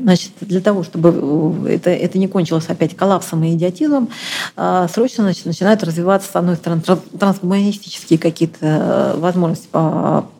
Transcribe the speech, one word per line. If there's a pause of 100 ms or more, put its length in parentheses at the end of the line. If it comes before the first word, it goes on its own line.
Значит, (100)
для
того,
чтобы, (540)
э,
это,
это
не
кончилось
опять
коллапсом
и
идиотизмом, (480)
э,
срочно,
значит,
начинают
развиваться,
с
одной
стороны,
тран-, (180)
трансгуманистические
какие-то,
э,
возможности
по, (140)